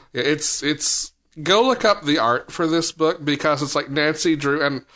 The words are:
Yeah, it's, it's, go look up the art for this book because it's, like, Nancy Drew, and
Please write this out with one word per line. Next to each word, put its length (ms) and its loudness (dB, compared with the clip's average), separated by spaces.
Yeah, 120 -4
it's, 380 -2
it's, 520 -2
go 220 4
look 220 0
up 180 2
the 140 0
art 340 0
for 160 -2
this 240 0
book 320 0
because 400 0
it's, 120 -4
like, 140 -4
Nancy 460 0
Drew, 260 0
and 220 -2